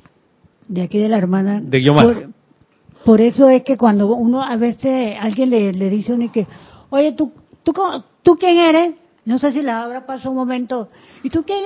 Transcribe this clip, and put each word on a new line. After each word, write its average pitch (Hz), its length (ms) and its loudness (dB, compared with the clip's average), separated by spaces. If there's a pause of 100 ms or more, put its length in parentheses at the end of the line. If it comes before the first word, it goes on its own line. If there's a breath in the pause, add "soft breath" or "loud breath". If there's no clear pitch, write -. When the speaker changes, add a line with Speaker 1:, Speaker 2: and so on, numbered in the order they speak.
(680)
Speaker 1:
de 180 140 -6
aquí 208 180 -4
de 214 100 0
la 220 80 0
hermana. 190 420 -2
Speaker 2:
De 131 200 -2
Guiomar. 147 260 6
Speaker 1:
Por, 226 240 0 (720)
por 220 180 6
eso 247 280 4
es 254 140 4
que 269 140 -2
cuando 208 380 2
uno, 240 280 0
a 254 140 -6
veces 240 600 -2
alguien 220 300 -2
le, 208 240 2
le 190 160 -2
dice 214 220 -2
a 247 40 -2
uno 240 100 -2
y 220 40 -6
que, 208 160 -2 (460 soft breath)
"Oye, 285 220 2
¿tú, 269 180 -4 (320)
tú, 320 100 0
cómo, 349 300 -4 (180)
tú 349 160 4
quién 349 220 2
eres?". 330 340 2 (320)
No 240 140 -2
sé 285 140 0
si 285 100 -4
la 226 200 -6
habrá 254 220 -12
pasado 269 260 -10
un 262 60 -6
momento. 247 500 -6 (360 soft breath)
"¿Y 269 80 -8
tú 320 120 -2
quién 392 220 -6